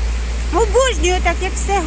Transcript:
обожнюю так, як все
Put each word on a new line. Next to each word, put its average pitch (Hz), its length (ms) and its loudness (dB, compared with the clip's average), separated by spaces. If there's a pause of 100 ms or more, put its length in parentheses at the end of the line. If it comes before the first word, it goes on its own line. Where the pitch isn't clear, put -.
(540)
обожнюю 403 680 2
так, 339 180 2
як 370 100 -4
все 392 340 0